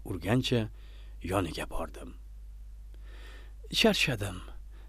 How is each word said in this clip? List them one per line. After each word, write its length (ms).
urgancha 560
yoniga 480
bordim. 400
"Charchadim", 680